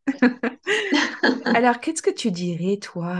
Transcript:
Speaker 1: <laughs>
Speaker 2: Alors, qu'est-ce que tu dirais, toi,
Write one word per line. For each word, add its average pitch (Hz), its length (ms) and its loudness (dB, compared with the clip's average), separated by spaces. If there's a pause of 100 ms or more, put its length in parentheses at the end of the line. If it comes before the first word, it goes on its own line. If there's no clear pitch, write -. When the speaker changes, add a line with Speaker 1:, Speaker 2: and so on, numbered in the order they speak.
Speaker 1:
<laughs> - 1400 0
Speaker 2:
Alors, 240 360 4
qu'est-ce 320 200 -4
que 392 100 0
tu - 200 -2
dirais, 175 480 -2
toi, 175 420 -6